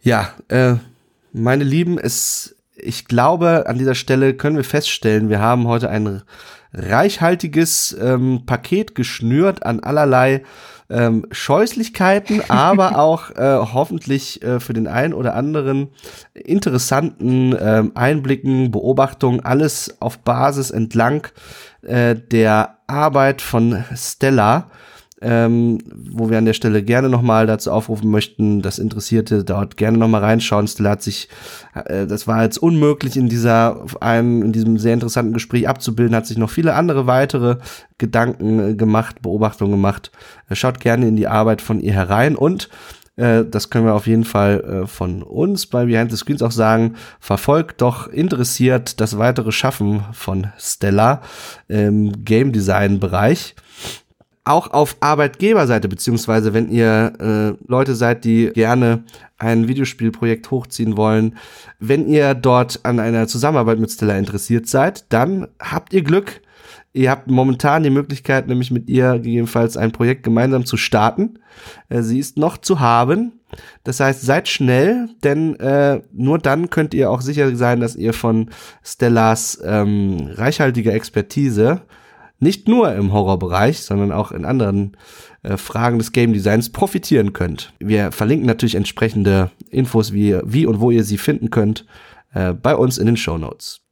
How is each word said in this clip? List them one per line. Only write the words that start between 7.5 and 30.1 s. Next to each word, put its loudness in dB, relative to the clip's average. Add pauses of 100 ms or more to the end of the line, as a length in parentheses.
ähm, 0
Paket -4
geschnürt 0
an -4
allerlei, 2 (480)
ähm, 0
Scheußlichkeiten, 0
<laughs> -16
aber 2
auch, 2
äh, 0 (160)
hoffentlich, -4
äh, -2
für -8
den -2
einen -2
oder -4
anderen -2 (480)
interessanten, 0
ähm, 2
Einblicken, 0
Beobachtungen, 0
alles -2
auf -6
Basis -2
entlang, -2 (520)
äh, 0
der 2
Arbeit 2
von 0 (120)
Stella, 0 (520)
ähm, 2 (160)
wo -6
wir 2
an 2
der 2
Stelle 0
gerne 2
nochmal 2
dazu -2
aufrufen -2
möchten, 0
dass -6
Interessierte -2
dort -4
gerne 2
nochmal 4